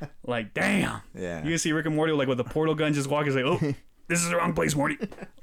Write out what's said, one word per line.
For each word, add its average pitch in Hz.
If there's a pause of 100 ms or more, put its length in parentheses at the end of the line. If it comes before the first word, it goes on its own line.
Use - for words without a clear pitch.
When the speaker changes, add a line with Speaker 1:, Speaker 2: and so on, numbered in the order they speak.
(220)
Speaker 1:
Like, 117
damn. 156 (140)
Speaker 2:
Yeah. 85
Speaker 1:
You 147
can 165
see 156
Rick 156
and 156
Morty, 160
like, 139
with 127
a 120
portal 156
gun 151
just 139
walking. 147
He's 131
like, -
"Oh, 170
Speaker 2:
<laughs> 147 (340)
Speaker 1:
this 170
is 170
the 175
wrong 170
place, 160
Morty." 147 (460)